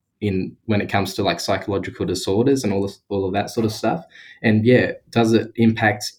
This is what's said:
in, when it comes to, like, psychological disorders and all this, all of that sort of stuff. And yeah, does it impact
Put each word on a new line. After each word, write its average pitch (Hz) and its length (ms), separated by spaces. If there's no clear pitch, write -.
in, 95 340
when 104 140
it 95 80
comes 98 280
to, 101 80
like, 87 180
psychological 95 640
disorders 107 580
and 101 80
all 98 100
this, 98 180
all 98 180
of 92 60
that 101 160
sort 113 160
of 107 80
stuff. 147 320
And 107 240
yeah, 113 280
does 113 220
it 107 240
impact 110 600